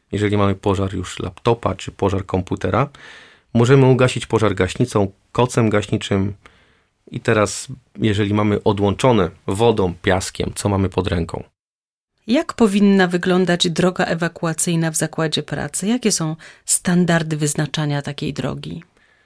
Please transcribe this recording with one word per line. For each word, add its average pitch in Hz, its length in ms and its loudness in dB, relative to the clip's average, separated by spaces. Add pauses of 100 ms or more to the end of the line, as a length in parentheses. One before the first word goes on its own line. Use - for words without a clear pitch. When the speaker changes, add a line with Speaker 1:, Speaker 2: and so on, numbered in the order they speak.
(120)
Speaker 1:
Jeżeli 104 260 0
mamy 98 180 2
pożar 95 380 -2
już - 260 -8
laptopa 98 560 -2
czy - 160 -12
pożar 95 340 -2
komputera, 95 640 -2 (640)
możemy 127 320 6
ugasić 127 400 2
pożar 104 300 0
gaśnicą, 98 560 0 (200)
kocem 120 380 2
gaśniczym. 101 640 -2 (760)
I - 80 -8
teraz, 107 480 0 (320)
jeżeli 104 340 0
mamy 104 300 2
odłączone 101 680 2 (180)
wodą, 101 540 2
piaskiem, - 540 -2
co - 140 -2
mamy 98 200 0
pod 92 180 -2
ręką? 85 360 -4 (840)
Speaker 2:
Jak 294 260 0
powinna 202 540 4
wyglądać 180 640 0
droga 175 360 0
ewakuacyjna 165 840 -2
w 156 40 -6
zakładzie 156 480 -2
pracy? 147 440 -6
Jakie 226 240 0
są 160 240 -2 (300)
standardy 165 720 0
wyznaczania 147 640 -2
takiej 143 320 -6
drogi? 147 500 -8 (420)